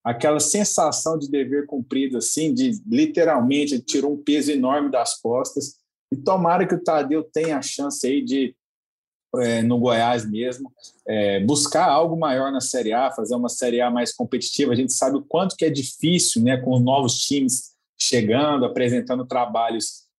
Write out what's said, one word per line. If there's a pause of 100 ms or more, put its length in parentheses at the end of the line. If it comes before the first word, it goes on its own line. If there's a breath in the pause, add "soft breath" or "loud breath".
aquela
sensação
de
dever
cumprido,
assim,
de
literalmente
ele
tirou
um
peso
enorme
das
costas. (360)
E
tomara
que
o
Tadeu
tenha
a
chance
aí
de, (800)
é,
no
Goiás
mesmo, (360 loud breath)
é,
buscar
algo
maior
na
Série
A,
fazer
uma
Série
A
mais
competitiva.
A
gente
sabe
o
quanto
que
é
difícil,
né,
com
os
novos
times (260)
chegando,
apresentando
trabalhos (120)